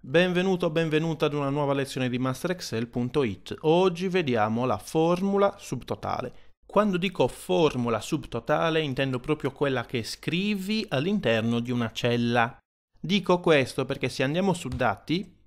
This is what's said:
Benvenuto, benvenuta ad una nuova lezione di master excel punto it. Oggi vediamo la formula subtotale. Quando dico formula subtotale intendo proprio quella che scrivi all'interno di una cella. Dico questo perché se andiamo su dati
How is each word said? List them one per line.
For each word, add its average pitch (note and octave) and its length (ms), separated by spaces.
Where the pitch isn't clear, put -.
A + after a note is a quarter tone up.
Benvenuto, F3+ 680
benvenuta D#3+ 560
ad C#3+ 80
una C#3+ 140
nuova C#3 240
lezione C3+ 360
di B2 80
master C3 320
excel A#2+ 380
punto B2 340
it. G#2+ 380
Oggi F3 480
vediamo B2 580
la G#2+ 140
formula G3 800
subtotale. - 960
Quando G3+ 320
dico F3 300
formula B2+ 760
subtotale D#3+ 800
intendo C3+ 380
proprio D3 320
quella C3 340
che A#2+ 160
scrivi G3 880
all'interno A#2+ 680
di A#2 100
una A#2+ 220
cella. A#2+ 680
Dico F3+ 400
questo C#3+ 460
perché C3 240
se - 140
andiamo E3+ 300
su E3+ 160
dati B2+ 760